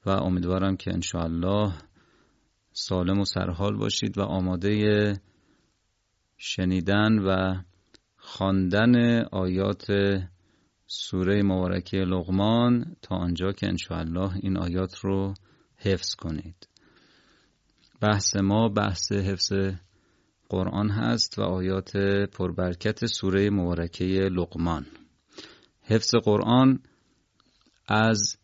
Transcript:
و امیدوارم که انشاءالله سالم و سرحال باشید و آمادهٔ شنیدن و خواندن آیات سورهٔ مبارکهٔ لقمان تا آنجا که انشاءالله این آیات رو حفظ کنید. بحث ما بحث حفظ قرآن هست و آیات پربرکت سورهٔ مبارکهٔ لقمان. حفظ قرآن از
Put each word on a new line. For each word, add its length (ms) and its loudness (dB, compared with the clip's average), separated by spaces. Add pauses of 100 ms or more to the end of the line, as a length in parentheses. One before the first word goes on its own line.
و 40 0
امیدوارم 680 0
که 160 -6
انشاءالله 800 -2 (960)
سالم 480 0
و 60 0
سرحال 520 -2
باشید 400 -2
و 40 -2
آمادهٔ 920 0 (1200)
شنیدن 800 2
و 360 0 (640)
خواندن 1120 2
آیات 560 -2 (1000)
سورهٔ 580 0
مبارکهٔ 600 0
لقمان 960 0
تا 140 -6
آنجا 360 -2
که 160 -4
انشاءالله 680 -4
این 220 -2
آیات 420 -4
رو 340 -2 (440)
حفظ 380 -2
کنید. 520 -10 (1300)
بحث 340 2
ما 340 2
بحث 420 -2
حفظ 420 -2 (960)
قرآن 400 0
هست 500 -2
و 20 0
آیات 560 -2 (340)
پربرکت 760 -2
سورهٔ 440 0
مبارکهٔ 800 0
لقمان. 560 -2 (960)
حفظ 340 0
قرآن 640 4 (1080)
از 560 2